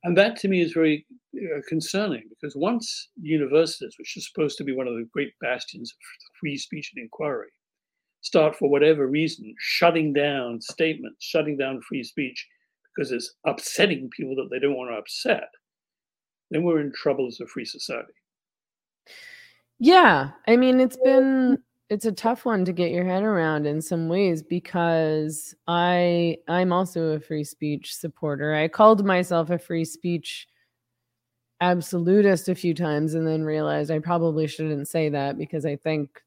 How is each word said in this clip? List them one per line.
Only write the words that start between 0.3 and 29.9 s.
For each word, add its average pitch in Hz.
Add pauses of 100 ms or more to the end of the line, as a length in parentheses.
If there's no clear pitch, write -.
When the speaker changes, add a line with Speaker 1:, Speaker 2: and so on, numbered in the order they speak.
Speaker 1:
to 202
me 185
is 165
very, 156 (300)
uh, 147
concerning, 160
because 143
once 226 (120)
universities, 151
which -
are 185
supposed -
to 156
be 139
one 127
of 120
the 117
great 139
bastions 123
of - (420)
free 143
speech -
and 123
inquiry, 123 (720)
start 156
for 143
whatever 147
reason 143
shutting 165
down 135
statements, 151
shutting 151
down 135
free -
speech 127 (480)
because 131
it's 120 (100)
upsetting 147
people 131
that 131
they 127
don't 139
want 127
to 113
upset, - (1000)
then 156
we're 165
in 143
trouble 135
as 117
a 120
free 123
society. - (1700)
Speaker 2:
Yeah, 226 (160)
I 226
mean, 254
it's 254
been, 262 (300)
it's 208
a 220
tough 233
one 208
to 185
get 175
your 180
head 185
around 160
in 147
some 165
ways, 175
because 160 (120)
I, 175 (100)
I'm 180
also 175
a 156
free 151
speech -
supporter. 151
I 156
called 214
myself 180
a 170
free 165
speech - (1120)